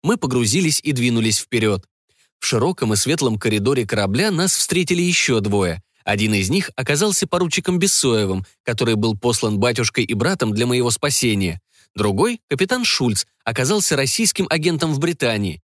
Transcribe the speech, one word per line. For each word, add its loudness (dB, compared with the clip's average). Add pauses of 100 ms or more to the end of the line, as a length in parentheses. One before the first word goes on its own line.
Мы 0
погрузились 0
и -2
двинулись 2
вперед. -2 (540)
В -10
широком 0
и 2
светлом 0
коридоре 0
корабля 0
нас 0
встретили 0
еще 2
двое. 0 (220)
Один 0
из 0
них 0
оказался 0
поручиком -2
Бессоевым, 0 (200)
который 0
был 0
послан 0
батюшкой 0
и -4
братом 0
для 0
моего 2
спасения. 0 (340)
Другой, 0
капитан 0
Шульц, 0 (200)
оказался 0
российским 0
агентом 0
в 0
Британии. -2